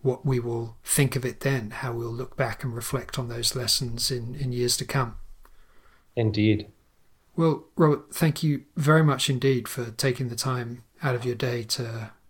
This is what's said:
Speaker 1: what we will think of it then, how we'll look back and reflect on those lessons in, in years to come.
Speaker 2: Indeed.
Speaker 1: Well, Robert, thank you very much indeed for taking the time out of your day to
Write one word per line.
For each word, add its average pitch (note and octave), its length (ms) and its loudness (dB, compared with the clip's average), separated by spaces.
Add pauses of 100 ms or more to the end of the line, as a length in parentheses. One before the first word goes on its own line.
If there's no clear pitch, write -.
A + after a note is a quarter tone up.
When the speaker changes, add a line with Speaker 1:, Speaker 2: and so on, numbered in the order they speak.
Speaker 1:
what B2+ 240 0
we C3 120 2
will A#2 460 -4
think - 320 2
of B2 80 -2
it B2 160 -6
then, B2 320 0
how B2 220 -6
we'll A#2 180 -6
look B2 240 -8
back A#2+ 260 -2
and A#2+ 140 -4
reflect - 420 -6
on B2 120 -4
those A#2 260 -2
lessons A#2+ 560 -2
in, B2 240 -6
in C3+ 160 -4
years B2 240 0
to - 80 -6
come. B2 320 -2 (1000)
Speaker 2:
Indeed. G#2+ 500 4 (720)
Speaker 1:
Well, D#3+ 260 2 (140)
Robert, D3+ 360 4
thank D#3 300 2
you D3 220 0 (100)
very D#3 280 6
much C#3 260 4
indeed C3 400 2
for A#2 220 -6
taking B2+ 360 0
the A#2 80 -6
time A#2+ 480 -4 (180)
out C3 140 0
of A#2 80 -4
your A#2+ 120 -2
day A#2+ 280 -2
to A2+ 480 -6 (180)